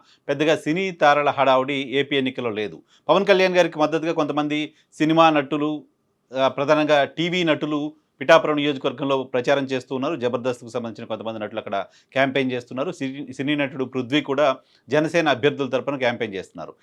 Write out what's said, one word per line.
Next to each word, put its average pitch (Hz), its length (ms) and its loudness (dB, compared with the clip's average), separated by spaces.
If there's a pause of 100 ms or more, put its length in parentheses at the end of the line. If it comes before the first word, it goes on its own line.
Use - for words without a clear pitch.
(300)
పెద్దగా 147 260 2
సినీ 175 360 -2
తారల 147 380 4
హడావుడి 131 440 2
ఏపీ 139 440 -2
ఎన్నికల్లో 127 340 -2
లేదు. 101 300 -6 (280)
పవన్ 185 160 4
కళ్యాణ్ 185 300 4
గారికి 165 240 2
మద్దతుగా 156 340 0
కొంతమంది 147 600 -4 (200)
సినిమా 160 360 4
నటులు, 147 540 -2 (560)
ఆ, 135 80 4
ప్రధానంగా 147 560 2
టీవీ 170 400 -2
నటులు 151 500 -2 (280)
పిఠాపురం 139 340 6
నియోజకవర్గంలో 139 680 -2
ప్రచారం 131 400 0
చేస్తూ 131 320 -4
ఉన్నారు. 143 200 -2
జబర్దస్త్కు 123 540 -4
సంబంధించిన 113 380 -10
కొంతమంది 110 320 -8
నటులు 107 200 -8
అక్కడ 101 260 -6 (280)
క్యాంపెయిన్ 135 380 0
చేస్తున్నారు. 127 400 -6
సినీ, 135 420 -10
సినీ 143 220 -2
నటుడు 135 280 -4
పృథ్వీ 127 380 -2
కూడా 139 340 0 (340)
జనసేన 156 400 2
అభ్యర్థుల 131 380 0
తరపున 127 280 -4
క్యాంపెయిన్ 117 400 -2
చేస్తున్నారు. 82 480 -12